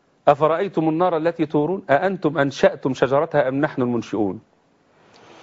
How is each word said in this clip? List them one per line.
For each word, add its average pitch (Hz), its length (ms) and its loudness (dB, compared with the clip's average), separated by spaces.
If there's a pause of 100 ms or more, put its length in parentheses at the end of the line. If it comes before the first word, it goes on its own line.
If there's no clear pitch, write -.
(280)
"أفرأيتم 160 640 0
النار 170 280 0
التي 165 280 -2
تورون 156 440 -2
أأنتم 175 480 0
أنشأتم 143 560 0
شجرتها 139 540 0
أم 131 80 -2
نحن 143 260 -2
المنشئون؟ 110 600 -2 (1000)